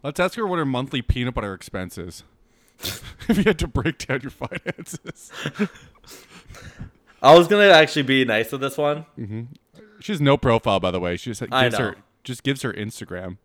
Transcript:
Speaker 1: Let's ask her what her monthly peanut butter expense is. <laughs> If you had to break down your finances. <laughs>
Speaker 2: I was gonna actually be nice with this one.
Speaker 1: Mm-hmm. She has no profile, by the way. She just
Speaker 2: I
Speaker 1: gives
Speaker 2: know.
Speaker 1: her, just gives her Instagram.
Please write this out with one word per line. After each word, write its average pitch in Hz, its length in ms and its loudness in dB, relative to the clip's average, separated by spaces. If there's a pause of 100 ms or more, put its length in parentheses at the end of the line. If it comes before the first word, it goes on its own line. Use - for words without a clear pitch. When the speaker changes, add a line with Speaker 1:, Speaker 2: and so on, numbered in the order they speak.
Speaker 1:
Let's 147 160 -8
ask 180 200 -2
her 214 100 -4
what 180 120 -2
her 151 60 0
monthly 131 360 -4
peanut 123 320 -2
butter 104 200 -6
expense 92 440 -10
is. 87 260 -14 (580)
<laughs> - 220 -10 (240)
If 226 100 2
you 196 60 0
had 196 160 2
to 170 80 -4
break 143 320 -4
down 147 220 -6
your - 100 -12
finances. - 960 -12 (160)
<laughs> 190 240 -6 (1500)
Speaker 2:
I 160 160 10
was 175 100 8
gonna 208 200 4
actually 156 360 6
be 131 220 4
nice 110 260 0
with 135 100 -6
this 139 160 -6
one. 147 280 -2 (140)
Speaker 1:
Mm-hmm. 110 240 -10 (560)
She - 140 -8
has 147 80 -2
no 143 160 6
profile, 113 420 2
by 90 120 0
the 90 80 -2
way. 87 180 -2
She 120 140 -10
just 107 200 -10
Speaker 2:
I 127 140 4
Speaker 1:
gives 113 120 0
Speaker 2:
know. 123 80 0
Speaker 1:
her, 95 100 -6 (280)
just 123 200 -10
gives 135 180 -2
her 120 100 -4
Instagram. 95 720 -10